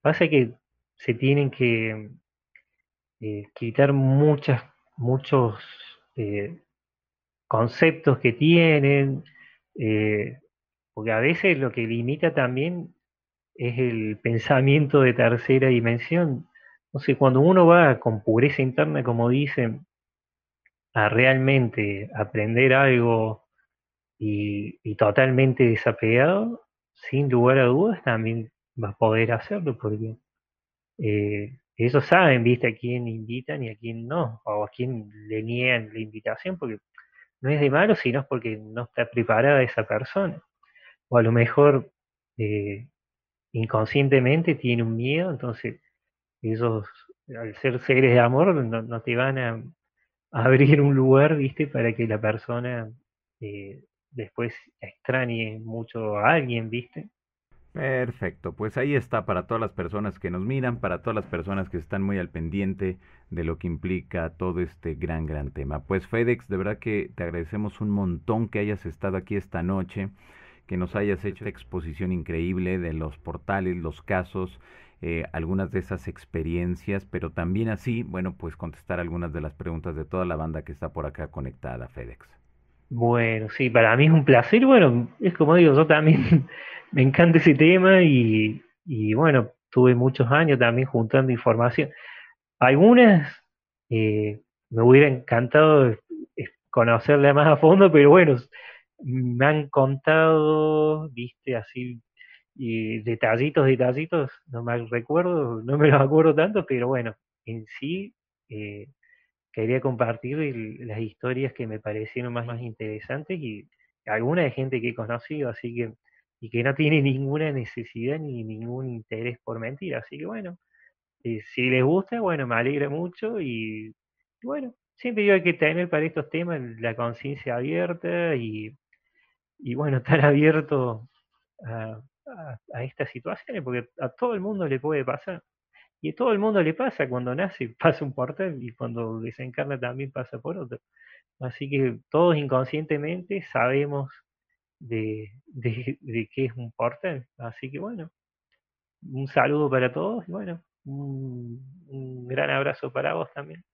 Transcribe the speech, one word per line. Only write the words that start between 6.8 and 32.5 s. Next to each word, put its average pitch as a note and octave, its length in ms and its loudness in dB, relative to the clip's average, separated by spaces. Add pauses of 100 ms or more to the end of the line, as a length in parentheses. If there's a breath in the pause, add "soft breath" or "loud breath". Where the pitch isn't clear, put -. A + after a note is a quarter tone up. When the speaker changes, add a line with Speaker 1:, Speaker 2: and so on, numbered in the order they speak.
Speaker 1:
conceptos C3+ 720 2
que A#2+ 140 0
tienen, C#3+ 920 4 (540 soft breath)
eh, G#2+ 600 -2 (560)
porque A2 180 -6
a A2 80 0
veces E3 380 0
lo C3 140 -4
que A#2 140 -4
limita A#2+ 480 -2
también C#3+ 600 -4 (600)
es A#2+ 240 -6
el A2+ 440 -2
pensamiento C#3 800 4
de B2+ 140 6
tercera B2 540 2
dimensión. B2 800 0 (400 soft breath)
Entonces, C#3 300 -2
cuando C3 240 4
uno F3+ 260 8
va E3 320 8
con A2 240 -2
pureza C3+ 400 2
interna, C#3+ 400 0
como A#2 280 0
dicen, C3 560 -2 (1080)
a G#2+ 140 2
realmente A#2+ 1080 2
aprender A2+ 600 0
algo A#2+ 720 2 (720)
y, G#2 640 -6
y G#2+ 140 -10
totalmente C3 680 2
desapegado, B2 1000 0 (300)
sin C#3 380 -4
lugar B2 280 4
a C3 60 6
dudas E3 380 0
también A2+ 480 -4 (320)
va G#2 80 -6
a G#2 60 -14
poder A2 360 2
hacerlo, D3 460 -6
porque, A2 380 -8 (840)
eh, G#2 600 -4 (180)
ellos B2 280 2
saben, D3+ 400 4
viste, A#2+ 240 2